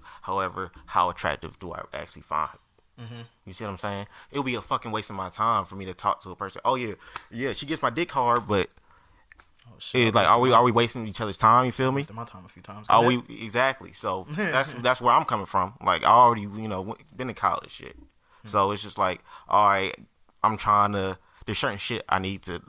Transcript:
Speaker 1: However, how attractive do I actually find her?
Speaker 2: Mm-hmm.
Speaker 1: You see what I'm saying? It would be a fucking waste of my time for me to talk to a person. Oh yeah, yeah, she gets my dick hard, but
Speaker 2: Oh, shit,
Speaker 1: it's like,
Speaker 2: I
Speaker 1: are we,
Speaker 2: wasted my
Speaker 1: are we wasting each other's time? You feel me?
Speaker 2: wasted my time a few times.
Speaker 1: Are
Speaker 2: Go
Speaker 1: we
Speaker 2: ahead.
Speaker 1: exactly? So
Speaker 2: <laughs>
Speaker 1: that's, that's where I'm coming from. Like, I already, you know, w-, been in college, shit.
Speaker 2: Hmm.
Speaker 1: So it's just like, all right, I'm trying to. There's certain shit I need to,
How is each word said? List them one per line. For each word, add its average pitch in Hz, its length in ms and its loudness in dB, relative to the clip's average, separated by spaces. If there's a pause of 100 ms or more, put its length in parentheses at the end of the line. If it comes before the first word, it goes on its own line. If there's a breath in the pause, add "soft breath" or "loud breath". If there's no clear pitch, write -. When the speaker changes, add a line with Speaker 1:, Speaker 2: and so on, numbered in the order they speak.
(220 loud breath)
Speaker 1:
However, 92 500 -6 (140)
how 90 220 2
attractive 82 520 -6
do 87 120 -12
I - 100 -12 (120)
actually 78 280 -14
find 78 280 -4
her? - 80 -20 (420)
Speaker 2:
Mm-hmm. 117 200 -14 (260)
Speaker 1:
You 98 60 -16
see - 100 -14
what 107 80 -8
I'm 95 80 -12
saying? 101 280 -8 (260 loud breath)
It 139 60 -6
would 139 80 -4
be 123 100 -4
a 107 40 -6
fucking 120 300 -6
waste 110 200 -4
of 110 60 -10
my 92 120 -6
time 107 380 0
for 95 100 -16
me 98 80 -10
to 92 100 -10
talk - 280 -4
to 95 80 -14
a 87 60 -14
person. 95 280 -10
Oh 127 100 2
yeah, 117 200 -4 (360 loud breath)
yeah, 120 220 -4
she - 120 -8
gets 147 160 -6
my 127 100 0
dick 147 200 -4
hard, 120 380 0
but 101 200 2 (1000 soft breath)
Speaker 2:
Oh, 117 100 -20
shit, 123 300 2
Speaker 1:
it's 107 80 0
like, 101 120 6
Speaker 2:
I 92 40 8
Speaker 1:
are 117 80 6
we, 127 80 4
Speaker 2:
wasted 123 40 6
my 113 60 8
Speaker 1:
are 120 60 8
we 123 80 4
wasting 117 360 0
each 101 120 -10
other's 104 180 -6
time? 117 260 6
You 123 80 -2
feel 131 200 0
me? 135 80 -2
Speaker 2:
wasted 123 160 -12
my 117 80 -10
time 92 200 -18
a 87 40 -20
few - 140 -20
times. 104 280 -18
Speaker 1:
Are 110 120 8
Speaker 2:
Go 120 60 4
Speaker 1:
we 127 100 4
Speaker 2:
ahead. 120 120 -10
Speaker 1:
exactly? 113 600 -2
So 95 340 -6
Speaker 2:
<laughs> 135 40 -20
Speaker 1:
that's, 151 440 -2
that's 123 260 0
where 120 140 4
I'm 156 100 4
coming 104 220 -2
from. 95 340 0
Like, 87 240 2
I - 60 6
already, 117 320 8
you 104 260 -8
know, 92 160 -4
w-, 101 120 -10 (200)
been 127 120 -6
in 113 60 -10
college, - 360 -2
shit. - 260 -18 (460 soft breath)
Speaker 2:
Hmm. 113 60 -16
Speaker 1:
So 101 240 2
it's 101 100 -6
just 104 160 -10
like, 92 240 -2 (260 loud breath)
all 104 200 4
right, 98 280 0 (480)
I'm 107 140 -6
trying 104 340 2
to. 95 240 -2 (300 soft breath)
There's 107 120 -4
certain 98 200 -2
shit - 300 -6
I - 100 2
need 95 240 -6
to, 85 260 -8